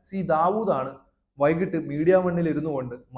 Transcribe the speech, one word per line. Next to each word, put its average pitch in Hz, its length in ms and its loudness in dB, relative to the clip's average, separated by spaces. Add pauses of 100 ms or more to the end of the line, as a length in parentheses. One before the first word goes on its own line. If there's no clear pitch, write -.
സി 190 140 -6 (100)
ദാവൂദാണ് 160 600 0 (480)
വൈകിട്ട് 160 420 0 (100)
മീഡിയ 165 340 4
വണ്ണിൽ 175 280 0
ഇരുന്നു 151 220 -4
കൊണ്ട് 123 200 -8 (220)